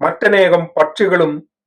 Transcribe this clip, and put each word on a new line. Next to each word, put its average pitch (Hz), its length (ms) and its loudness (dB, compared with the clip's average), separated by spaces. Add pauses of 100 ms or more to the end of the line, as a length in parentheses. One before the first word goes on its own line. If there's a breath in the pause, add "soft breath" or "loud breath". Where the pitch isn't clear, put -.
മറ്റനേകം 175 680 2
പക്ഷികളും 165 840 -2 (180)